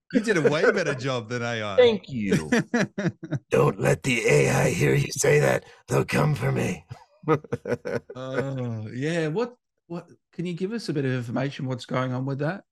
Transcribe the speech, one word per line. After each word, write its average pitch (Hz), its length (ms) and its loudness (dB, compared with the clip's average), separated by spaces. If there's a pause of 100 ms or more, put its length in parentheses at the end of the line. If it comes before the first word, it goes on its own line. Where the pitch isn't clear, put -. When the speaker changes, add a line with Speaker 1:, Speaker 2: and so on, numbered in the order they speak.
(120)
Speaker 1:
You 254 80 2
did 214 160 2
a 156 140 4
way 156 120 2
Speaker 2:
<laughs> 254 100 6
Speaker 1:
better 143 240 0
job 123 320 -4
than 120 140 -4
A 117 200 -2
I. 101 140 -4
Speaker 2:
Thank 233 320 4
you. 151 420 0 (480)
Speaker 1:
<laughs> - 540 -6
Speaker 2:
Don't - 260 4
let - 240 2
the 120 240 0
A 143 240 6
I 131 200 2
hear - 240 2
you 139 180 0
say 143 260 4
that. 65 260 2 (220)
They'll 67 180 2
come 76 300 2
for 110 160 -2
me. - 340 -2 (400)
<laughs> 151 140 2 (760)
Speaker 1:
Oh, 127 760 -6
yeah. 156 360 -2
What, 233 260 -4 (320)
what, 170 220 -10 (240)
can 170 140 -6
you 180 80 -4
give 185 180 -4
us 233 160 -6
a 175 40 -2
bit 143 120 0
of 127 80 0
information 127 540 -4
what's 127 200 -6
going 127 260 -2
on 131 140 -4
with 139 140 -4
that 165 320 -4